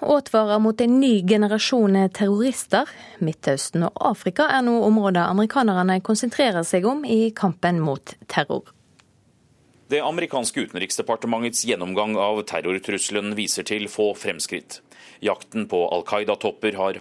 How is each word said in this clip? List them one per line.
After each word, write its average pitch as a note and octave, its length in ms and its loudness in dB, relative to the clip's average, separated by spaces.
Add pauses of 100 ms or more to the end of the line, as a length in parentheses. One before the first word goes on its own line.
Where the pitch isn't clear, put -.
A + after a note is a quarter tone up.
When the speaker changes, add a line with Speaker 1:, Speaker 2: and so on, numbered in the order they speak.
Speaker 1:
advarer A3 580 2
mot A3 220 2
en B3 180 4
ny A#3+ 220 4
generasjon G#3 880 4
terrorister. G#3+ 800 0 (320)
Midtøsten D#3 640 -2
og - 160 -2
Afrika B3+ 500 0
er C4 140 2
nå A#3 180 2
områder G3+ 400 4
amerikanerne F#3 760 2
konsentrerer A3 640 0
seg F#3 200 0
om C#4+ 200 0
i A3+ 260 2
kampen F3 480 0
mot C#3+ 360 -4 (120)
terror. C3+ 360 -2 (1200)
Speaker 2:
Det D3 140 0
amerikanske C#3 640 -4
utenriksdepartementets A#2 1000 -4
gjennomgang G2+ 540 -2
av G#2 260 0
terrortrusselen F#2+ 920 -4
viser G2 280 -6
til G#2+ 220 -6
få G#2 320 -2
fremskritt. F2 640 -8 (420)
Jakten G#2 480 -6
på F2+ 140 0 (100)
Al F2 100 -2
Qaida-topper G#2 720 -4
har F#2+ 260 -4